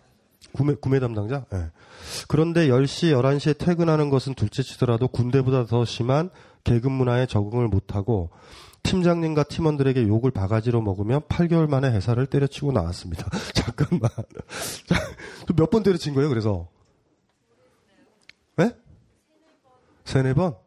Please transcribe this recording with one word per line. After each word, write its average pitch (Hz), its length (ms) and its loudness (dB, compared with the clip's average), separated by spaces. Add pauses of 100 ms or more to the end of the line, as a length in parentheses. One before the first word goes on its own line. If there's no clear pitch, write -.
(540)
구매, 143 220 0
구매 135 240 0
담당자? 117 540 -4
예. 85 180 -4 (560)
그런데 160 420 2
열 131 180 4
시, 165 240 0
열한 135 280 2
시에 147 140 0
퇴근하는 160 560 0
것은 135 260 0
둘째 - 260 -4
치더라도 120 460 0
군대보다 127 580 0
더 117 180 0
심한 135 460 -2 (340)
계급 120 280 2
문화에 127 340 0
적응을 110 420 -2
못하고 98 640 -2 (540)
팀장님과 170 600 0
팀원들에게 135 640 0
욕을 113 240 2
바가지로 113 500 2
먹으며 104 460 0
팔 175 200 0
개월 160 200 4
만에 139 240 2
회사를 117 360 0
때려치고 139 440 0
나왔습니다. 87 560 -4 (120)
<laughs> - 140 -12
잠깐만. 117 560 0 (800)
자, 175 80 2 (600)
몇 160 140 4
번 226 140 2
때려친 170 300 0
거예요, 139 160 2
그래서? 104 380 -2 (1900)
네? 208 140 2 (1300)
세네 131 280 0
번? 165 220 0 (120)